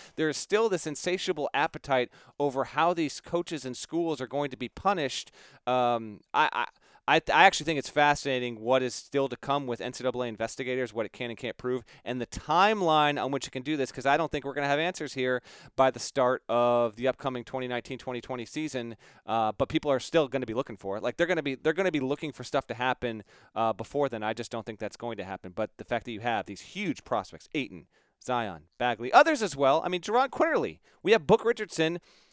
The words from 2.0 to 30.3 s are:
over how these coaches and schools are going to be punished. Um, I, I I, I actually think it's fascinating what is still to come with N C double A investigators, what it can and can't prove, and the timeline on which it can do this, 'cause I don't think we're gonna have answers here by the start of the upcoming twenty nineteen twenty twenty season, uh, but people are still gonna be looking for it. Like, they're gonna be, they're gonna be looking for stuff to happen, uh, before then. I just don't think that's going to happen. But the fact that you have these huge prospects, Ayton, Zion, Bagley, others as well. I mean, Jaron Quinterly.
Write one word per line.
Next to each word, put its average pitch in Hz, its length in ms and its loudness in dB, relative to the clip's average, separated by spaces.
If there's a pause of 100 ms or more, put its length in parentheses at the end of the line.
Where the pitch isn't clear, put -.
over 135 240 0
how 165 300 2
these 160 260 -2
coaches 170 460 -4
and 127 100 -8
schools 160 460 -4
are 131 60 -6
going 139 240 -4
to 120 60 -14
be 120 120 -6
punished. 175 640 -2 (360)
Um, 120 540 0 (120)
I, 151 200 4
I 117 120 -2 (420)
I, 156 140 6 (120)
I 165 120 10
actually 185 200 4
think 151 140 0
it's - 100 -6
fascinating 135 720 2
what 123 220 2
is 127 140 -2
still 135 340 -2
to 120 80 -8
come 143 300 -2
with 120 140 -6
N 123 120 -8
C - 100 -10
double 123 200 0
A 123 40 -4
investigators, 120 640 -4
what 110 120 -2
it - 80 -12
can 120 160 -8
and 113 80 -10
can't - 200 -8
prove, 123 260 -4 (200)
and 127 160 -4
the 120 80 -2
timeline 160 960 4
on 131 80 -2
which 135 160 -4
it - 40 -12
can 131 100 -8
do 147 160 -2
this, 131 140 -2
'cause 123 140 -6
I 139 120 6
don't 156 140 0
think 143 140 -4
we're 139 80 -8
gonna 143 140 -2
have 143 120 2
answers 160 340 -4
here 127 280 0 (340)
by 131 160 6
the 123 80 -8
start 127 500 0
of 120 460 4
the 120 120 -2
upcoming 127 360 -4
twenty 131 240 -6
nineteen 123 300 -6
twenty 123 240 -8
twenty 123 240 -8
season, 123 520 -6 (280)
uh, 110 260 2
but 127 180 0
people 151 220 0
are 135 80 4
still 156 280 2
gonna 131 180 -2
be 110 80 -6
looking 120 240 -4
for 98 200 -6
it. 98 60 -8
Like, 117 140 -2
they're 170 100 2
gonna 165 160 0
be, 139 120 -2
they're 156 180 0
gonna 180 180 0
be 156 80 0
looking 139 320 -4
for - 120 -12
stuff - 240 -2
to 117 60 -6
happen, 120 500 -2 (320)
uh, 113 180 2
before 135 360 -2
then. 113 140 -6
I 110 100 0
just 117 180 -8
don't 113 140 -8
think 107 140 -10
that's 107 180 -8
going 117 200 -8
to 98 60 -6
happen. 92 320 -10
But 110 220 -2
the - 80 -14
fact 117 200 -4
that 127 60 -10
you 104 100 -10
have 113 240 -2
these 101 160 -14
huge 185 420 -6
prospects, 95 500 -6
Ayton, 107 340 -6 (360)
Zion, 107 400 -4 (160)
Bagley, 120 340 -2
others 294 300 6
as 151 120 -4
well. 139 300 4
I 185 40 -2
mean, 180 120 -2
Jaron 247 280 0
Quinterly. 220 500 0 (240)